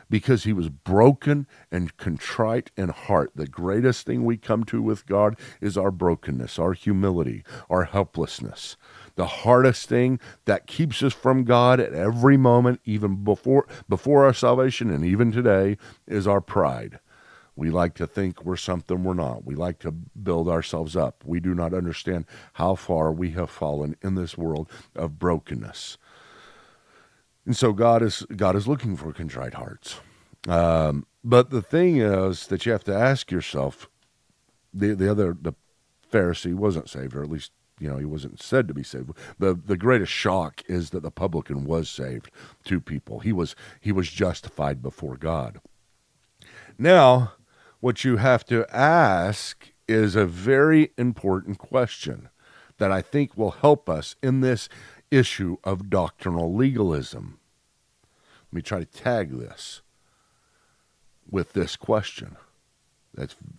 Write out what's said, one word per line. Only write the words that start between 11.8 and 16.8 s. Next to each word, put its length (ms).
at 140
every 440
moment, 460
even 400
before, 440
before 380
our 80
salvation 560
and 160
even 260
today, 460
is 180
our 160
pride. 580